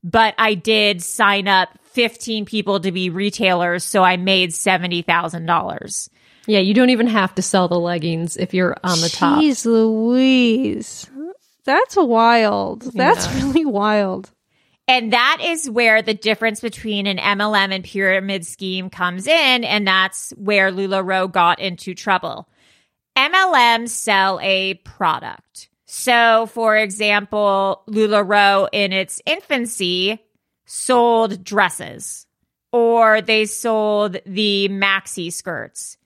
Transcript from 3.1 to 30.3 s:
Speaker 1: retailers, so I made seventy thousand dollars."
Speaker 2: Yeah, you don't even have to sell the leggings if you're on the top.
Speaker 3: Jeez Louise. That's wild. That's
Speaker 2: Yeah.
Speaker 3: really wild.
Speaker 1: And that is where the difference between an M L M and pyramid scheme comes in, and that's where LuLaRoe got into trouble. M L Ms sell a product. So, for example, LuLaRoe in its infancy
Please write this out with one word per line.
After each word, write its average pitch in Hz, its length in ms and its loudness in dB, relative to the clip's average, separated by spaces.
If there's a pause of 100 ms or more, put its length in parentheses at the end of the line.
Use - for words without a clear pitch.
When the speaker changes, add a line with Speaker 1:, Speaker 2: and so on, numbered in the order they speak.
Speaker 1:
retailers, 180 760 -2
so 196 200 2
I 185 120 4
made 180 380 0
seventy 180 480 -2
thousand 170 440 -2
dollars." - 640 -4 (380)
Speaker 2:
Yeah, 214 140 4
you 190 120 2
don't 247 180 6
even 233 180 2
have 202 260 0
to 190 80 -2
sell 180 260 2
the 175 100 0
leggings 170 580 -4
if - 180 -6
you're 185 280 0
on 180 200 0
the 165 80 -2
top. 285 320 2
Speaker 3:
Jeez 285 240 0 (580)
Louise. 240 840 0 (560)
That's 359 320 0
wild. 226 840 2 (120)
That's 262 320 2
Speaker 2:
Yeah. 262 180 -4
Speaker 3:
really 277 200 0
wild. 202 680 0 (580)
Speaker 1:
And 247 240 2
that 254 320 2
is 330 260 -4
where 220 320 4
the 220 120 -2
difference 214 460 -2
between 208 460 -6
an 190 120 -4
M 202 220 0
L 214 140 -2
M 196 160 2
and 190 140 -6
pyramid 190 600 -2
scheme 185 460 -8
comes 180 380 -6
in, 277 360 2
and 208 220 -2
that's 190 500 -2
where 196 360 0
LuLaRoe 190 580 -2
got 175 300 2
into 185 340 -8
trouble. 165 540 -4 (680)
M 277 200 0
L 381 180 4 (260)
Ms 233 140 -8
sell 196 500 0
a 190 320 -2
product. - 960 -8 (180)
So, 233 600 2
for 220 300 0
example, 208 1120 0
LuLaRoe 208 840 2
in 202 200 0
its 190 340 -6
infancy 220 920 -4 (460)